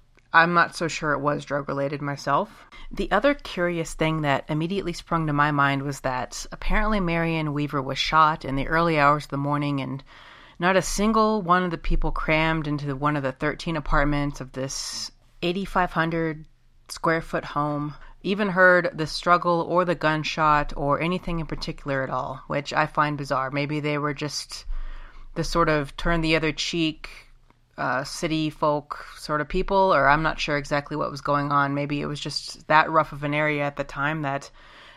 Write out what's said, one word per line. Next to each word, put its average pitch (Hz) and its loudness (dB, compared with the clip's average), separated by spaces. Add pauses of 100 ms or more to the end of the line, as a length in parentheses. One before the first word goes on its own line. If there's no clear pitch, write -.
(320)
I'm 165 6
not 170 4
so 165 -4
sure 151 -2
it 139 0
was 143 -2
drug-related 143 -4
myself. 143 -2 (240)
The - -4
other 277 4
curious 175 -4
thing 156 0
that 139 0
immediately 170 -2
sprung 160 -2
to 147 0
my 147 2
mind 139 2
was 143 -6
that 127 -6
apparently 214 0
Marion 165 0
Weaver 147 -2
was 131 -4
shot 160 4
in 135 -2
the 160 0
early 160 2
hours 147 4
of - -14
the 139 -4
morning, 143 -2
and 131 -6 (560)
not 185 4
a 175 4
single 214 2
one 180 4
of 180 0
the 165 -4
people - 2
crammed 160 0
into 143 -4
one 147 0
of 143 -2
the 131 -2
thirteen 151 -4
apartments 143 2
of 127 -12
this - -8 (300)
eighty-five 180 -2
hundred 160 -2 (420)
square 165 0
foot 160 -4
home 147 -4 (280)
even 202 0
heard 180 6
the 156 -4
struggle 175 2
or 175 4
the 170 0
gunshot 156 2
or 143 0
anything 175 -2
in 151 -4
particular 143 -6
at 131 -6
all, 131 -6
which 143 -4
I 151 2
find 147 0
bizarre. 135 -2
Maybe 143 -2
they 147 -2
were 147 -2
just - -8 (680)
the 165 -2
sort 170 2
of 151 0
turn 170 0
the 160 2
other 156 2
cheek, 156 -4 (680)
uh, 135 -2
city 156 -2
folk 147 -2 (100)
sort 151 -4
of 147 -4
people, 190 2
or 135 6
I'm 151 6
not - -2
sure 147 -2
exactly 143 -2
what 143 -4
was 139 -10
going 143 0
on. 143 2
Maybe 143 -2
it 147 -4
was 147 -6
just - -10
that 156 6
rough 156 2
of 143 -12
an 147 -2
area 151 0
at 143 -2
the 143 -4
time 151 -4
that 139 -6 (460)